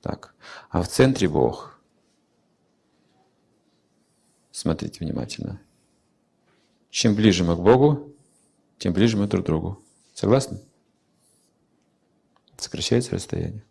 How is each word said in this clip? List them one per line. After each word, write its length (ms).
Так. 340
А 120
в 80
центре 400
Бог. 500
Смотрите 540
внимательно. 560
Чем 260
ближе 300
мы 100
к 40
Богу, 540
тем 120
ближе 240
мы 120
друг 180
к 20
другу. 340
Согласны? 460
Сокращается 580
расстояние. 560